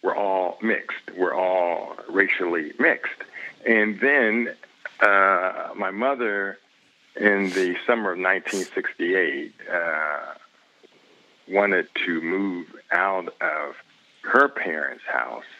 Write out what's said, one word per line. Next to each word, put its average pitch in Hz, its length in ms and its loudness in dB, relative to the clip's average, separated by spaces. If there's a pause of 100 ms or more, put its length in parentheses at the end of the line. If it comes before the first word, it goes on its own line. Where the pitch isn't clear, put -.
were 90 120 0
all 95 480 -2
mixed. - 540 -4
We're 90 180 0
all 90 640 0 (120)
racially 85 680 2
mixed. - 440 0 (440)
And 107 340 2
then, 120 540 2 (460)
uh, 95 760 4
my 98 140 -4
mother, 104 680 -2 (580)
in 98 340 4
the 90 260 0 (100)
summer 110 260 2
of 87 60 -6
nineteen 92 460 0
sixty-eight, 90 880 -2 (200)
uh, 78 600 -4 (1120)
wanted 95 400 2 (180)
to 82 140 -2
move 90 460 -4 (240)
out 92 380 0 (120)
of 76 340 -4 (480)
her 139 260 4
parents' 76 580 -6
house. 60 380 -4 (160)